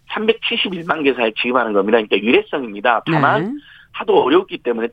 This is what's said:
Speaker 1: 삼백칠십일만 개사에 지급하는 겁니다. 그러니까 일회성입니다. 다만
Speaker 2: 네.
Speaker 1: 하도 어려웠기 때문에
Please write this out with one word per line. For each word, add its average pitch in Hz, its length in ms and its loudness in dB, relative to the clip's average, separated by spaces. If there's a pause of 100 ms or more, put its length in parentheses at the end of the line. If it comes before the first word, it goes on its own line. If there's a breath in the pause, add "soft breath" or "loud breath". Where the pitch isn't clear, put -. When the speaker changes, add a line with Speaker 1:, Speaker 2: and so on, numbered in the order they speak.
Speaker 1:
삼백칠십일만 190 960 -4
개사에 120 320 0
지급하는 120 380 0
겁니다. 101 240 2
그러니까 107 180 0
일회성입니다. 117 880 0
다만 156 380 2
Speaker 2:
네. 220 80 -4 (400 loud breath)
Speaker 1:
하도 208 320 2
어려웠기 185 360 0
때문에 117 340 -4